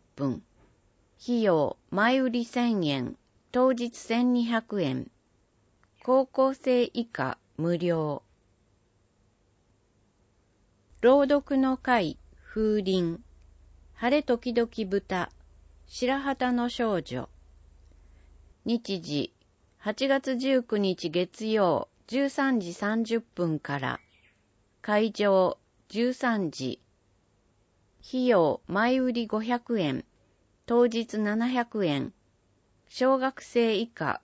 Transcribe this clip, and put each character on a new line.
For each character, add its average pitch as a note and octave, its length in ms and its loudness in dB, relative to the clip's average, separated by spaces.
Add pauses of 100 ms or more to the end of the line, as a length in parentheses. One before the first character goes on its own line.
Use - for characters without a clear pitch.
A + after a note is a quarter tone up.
(140)
分。 C3+ 260 -4 (800)
費 A#3+ 220 0
用、 D#3+ 340 2 (140)
前 A#3 300 2
売 B3+ 100 0
り A#3+ 140 -2
千 A#3 400 0
円、 C3+ 320 -2 (340)
当 B3+ 220 2
日 A#3+ 260 -4
千 B3 340 0
二 A#3+ 140 2
百 A3 360 -2
円。 C3 280 -2 (960)
高 C4 220 2
校 C4+ 280 0
生 B3 300 2 (100)
以 A#3 120 -4
下、 - 320 -6 (180)
無 E3+ 200 0
料。 D#3+ 460 -2 (2750)
朗 C#4 260 6
読 C#4 320 0
の C4 180 2
会、 A3 420 -2 (260)
風 G#3+ 400 -2
鈴。 F3+ 340 0 (760)
晴 B3 220 0
れ D4 60 0
時 A#3+ 300 -2
々 A#3 180 0 (180)
豚、 F#3 400 -4 (600)
白 C4 320 -2
旗 C4+ 320 -2
の A#3+ 160 0
少 A3 340 -2
女。 B2+ 260 -8 (1400)
日 A3 360 -2
時、 D3 340 -4 (420)
八 G#3+ 300 -4
月 C4+ 300 0
十 C4 260 2
九 A3 160 -2
日 F#3 320 0
月 F3+ 380 -2
曜、 F#3+ 400 2 (240)
十 C#4 160 0
三 C4+ 300 0
時 F3 160 -6
三 A3 300 -2
十 A3+ 160 -2
分 E3 400 -4
か C#3+ 180 -6
ら。 B2+ 220 -6 (800)
会 G#3 300 0
場、 F#3+ 460 2 (300)
十 A#3+ 240 -2
三 A3 380 -2
時。 B2+ 300 -6 (1200)
費 B3+ 220 -2
用、 F3 400 4
前 A#3 320 0
売 B3+ 140 0
り A#3 160 -4
五 G#3+ 120 -2
百 A#3+ 380 -4
円、 C3+ 260 -2 (600)
当 A#3+ 220 4
日 A3+ 320 -4
七 G#3+ 280 0
百 A#3 380 -2
円。 C#3 260 -2 (760)
小 C4 300 0
学 C4 240 -4
生 A3+ 340 0
以 A3+ 100 -2
下、 - 380 -6